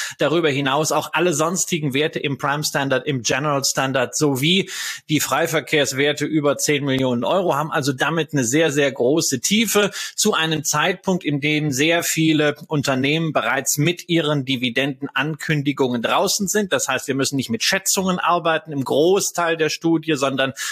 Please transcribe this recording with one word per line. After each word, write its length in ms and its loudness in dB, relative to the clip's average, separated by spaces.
darüber 300 2
hinaus 420 0
auch 220 -2
alle 200 2
sonstigen 640 -2
Werte 240 0
im 180 -4
Prime 260 -2
Standard, 440 -2
im 160 -2
General 400 0
Standard 520 0
sowie 540 2
die 120 2
Freiverkehrswerte 1040 0
über 320 0
zehn 280 0
Millionen 380 0
Euro 320 2
haben. 160 -2
Also 220 0
damit 400 -2
eine 100 2
sehr, 280 2
sehr 200 2
große 480 0
Tiefe 500 2
zu 180 2
einem 320 0
Zeitpunkt, 580 0
in 160 0
dem 320 0
sehr 320 2
viele 540 2
Unternehmen 640 0
bereits 460 0
mit 280 0
ihren 380 0
Dividendenankündigungen 1600 -2
draußen 440 0
sind. 260 -2
Das 160 0
heißt, 180 -2
wir 80 -2
müssen 220 -2
nicht 120 -2
mit 140 -4
Schätzungen 560 0
arbeiten. 520 0
Im 120 -2
Großteil 760 2
der 120 2
Studien 260 0
Studie, 220 0
sondern 340 0